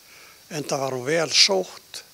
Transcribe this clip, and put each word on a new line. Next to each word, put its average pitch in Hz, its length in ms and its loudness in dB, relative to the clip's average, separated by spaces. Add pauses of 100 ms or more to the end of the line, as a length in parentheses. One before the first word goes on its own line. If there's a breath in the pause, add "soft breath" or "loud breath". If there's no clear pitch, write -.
(500 soft breath)
enda 151 280 -4
var 131 160 -2
hún 123 120 -6
vel 156 280 0
sótt. - 800 2